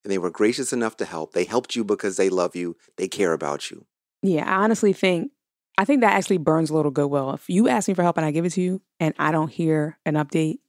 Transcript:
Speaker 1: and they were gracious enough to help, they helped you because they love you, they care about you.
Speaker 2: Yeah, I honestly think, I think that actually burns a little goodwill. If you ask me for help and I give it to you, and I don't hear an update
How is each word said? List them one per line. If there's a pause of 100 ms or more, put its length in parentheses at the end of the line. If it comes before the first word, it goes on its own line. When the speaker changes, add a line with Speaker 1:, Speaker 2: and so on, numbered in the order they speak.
Speaker 1:
and
they
were
gracious
enough
to
help,
they
helped
you
because
they
love
you, (200)
they
care
about
you. (380)
Speaker 2:
Yeah,
I
honestly
think, (440)
I
think
that
actually
burns
a
little
goodwill.
If
you
ask
me
for
help
and
I
give
it
to
you, (180)
and
I
don't
hear
an
update